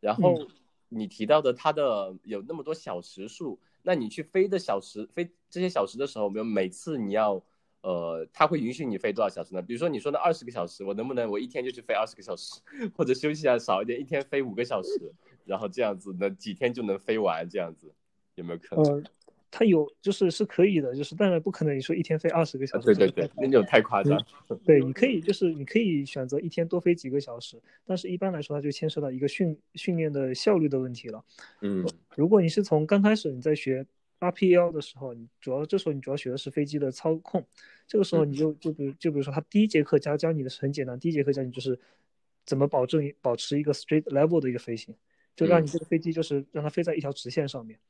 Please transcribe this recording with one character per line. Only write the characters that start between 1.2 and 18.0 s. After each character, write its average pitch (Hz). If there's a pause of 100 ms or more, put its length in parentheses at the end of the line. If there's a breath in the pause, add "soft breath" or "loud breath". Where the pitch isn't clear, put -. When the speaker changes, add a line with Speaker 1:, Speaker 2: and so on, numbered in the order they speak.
Speaker 1:
到 151
的 135
它 147
的 107 (100)
有 101
那 151
么 156
多 151
小 98
时 95
数， 120 (240)
那 180
你 123
去 156
飞 190
的 190
小 104
时， 107
飞 175 (180)
这 175
些 185
小 147
时 -
的 135
时 123
候， 104
比 98
如 110
每 101
次 143
你 101
要 104 (400)
呃， 85
它 156
会 156
允 120
许 147
你 107
飞 104
多 110
少 101
小 90
时 92
呢？ 92
比 92
如 120
说 165
你 143
说 143
那 147
二 170
十 -
个 120
小 104
时， -
我 98
能 113
不 135
能 117
我 101
一 123
天 123
就 127
去 123
飞 110
二 110
十 -
个 101
小 95
时， - (140)
<laughs> 240
或 170
者 127
休 151
息 151
一 -
下 127
少 101
一 -
点， 120
一 143
天 131
飞 139
五 123
个 117
小 113
时， - (320 soft breath)
然 98
后 104
这 107
样 101
子， 95
那 98
几 98
天 123
就 120
能 98
飞 110
完， 85
这 98
样 85
子， 78 (440)